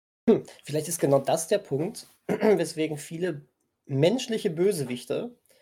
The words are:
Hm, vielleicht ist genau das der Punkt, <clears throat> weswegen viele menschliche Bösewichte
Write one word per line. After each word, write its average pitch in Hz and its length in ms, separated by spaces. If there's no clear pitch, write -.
Hm, 196 160
vielleicht 151 260
ist 170 120
genau 139 180
das 151 300
der 208 100
Punkt, 160 480
<clears throat> - 100
weswegen 160 680
viele 165 480
menschliche 208 640
Bösewichte 156 840